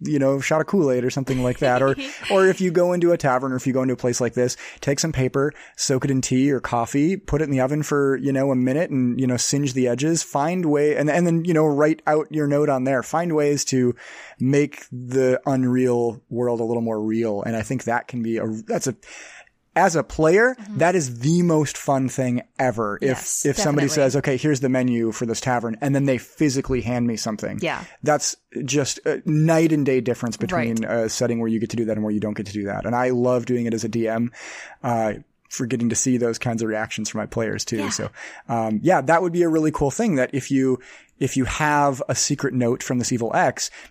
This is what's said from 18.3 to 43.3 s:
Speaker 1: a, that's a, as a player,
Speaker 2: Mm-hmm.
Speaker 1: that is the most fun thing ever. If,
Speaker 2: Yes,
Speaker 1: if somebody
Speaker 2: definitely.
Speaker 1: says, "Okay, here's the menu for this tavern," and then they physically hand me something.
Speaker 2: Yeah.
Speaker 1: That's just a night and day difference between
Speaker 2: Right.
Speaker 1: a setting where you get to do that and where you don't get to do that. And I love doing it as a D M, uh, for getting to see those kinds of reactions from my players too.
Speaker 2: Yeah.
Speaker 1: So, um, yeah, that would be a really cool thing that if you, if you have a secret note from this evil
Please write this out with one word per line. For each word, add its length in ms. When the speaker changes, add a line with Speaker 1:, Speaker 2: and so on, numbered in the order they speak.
Speaker 1:
a, 80
that's 420
a, 80
as 180
a 80
player, 580
Speaker 2:
Mm-hmm. 180
Speaker 1:
that 180
is 240
the 220
most 360
fun 300
thing 340
ever. 420
If, 80
Speaker 2:
Yes, 380
Speaker 1:
if 100
somebody 300
Speaker 2:
definitely. 240
Speaker 1:
says, 60
"Okay, 200
here's 220
the 100
menu 440
for 140
this 140
tavern," 400
and 140
then 120
they 120
physically 640
hand 260
me 100
something. 460
Speaker 2:
Yeah. 220
Speaker 1:
That's 340
just 420
a 180
night 480
and 140
day 140
difference 360
between 460
Speaker 2:
Right. 80
Speaker 1:
a 40
setting 300
where 100
you 120
get 100
to 60
do 80
that 80
and 100
where 100
you 80
don't 160
get 100
to 60
do 120
that. 200
And 120
I 140
love 360
doing 200
it 60
as 120
a 40
D 200
M, 240
uh, 320
for 180
getting 240
to 60
see 200
those 220
kinds 240
of 60
reactions 400
from 120
my 60
players 380
too. 140
Speaker 2:
Yeah. 120
Speaker 1:
So, 180
um, 340
yeah, 200
that 200
would 100
be 100
a 60
really 240
cool 180
thing 240
that 180
if 160
you, 300
if 180
you 80
have 640
a 60
secret 400
note 300
from 160
this 100
evil 240